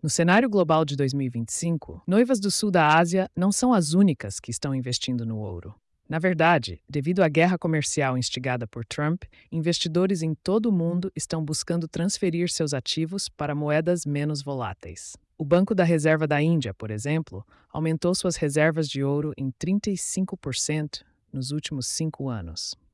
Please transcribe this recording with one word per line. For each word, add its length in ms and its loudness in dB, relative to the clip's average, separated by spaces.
No 80 -2
cenário 400 4
global 340 4
de 100 -4
dois 200 0
mil 120 -2
e 40 -2
vinte 180 -6
e 60 -8
cinco, 520 -4
noivas 320 4
do 120 -2
sul 200 0
da 240 6
Ásia 400 2
não 160 2
são 220 2
as 220 2
únicas 440 2
que 120 -12
estão 240 -4
investindo 500 -4
no 140 -4
ouro. 360 -8
Na 120 -4
verdade, 680 2
devido 340 0
à 60 6
guerra 300 4
comercial 580 0
instigada 500 -2
por 160 -10
Trump, 420 -2
investidores 720 0
em 120 0
todo 320 0
o 60 4
mundo 420 0
estão 300 -4
buscando 420 -4
transferir 640 -2
seus 220 -2
ativos 560 -4
para 260 -6
moedas 520 0
menos 360 -2
voláteis. 760 -10
O 80 -6
Banco 300 4
da 100 4
Reserva 420 4
da 140 2
Índia, 320 2
por 180 -8
exemplo, 560 -4
aumentou 440 0
suas 220 -2
reservas 520 2
de 160 -4
ouro 320 -2
em 140 -4
trinta 400 -2
e 80 -4
cinco 360 -4
por 200 -8
cento 500 -4
nos 200 -6
últimos 360 -6
cinco 440 -6
anos. 440 -8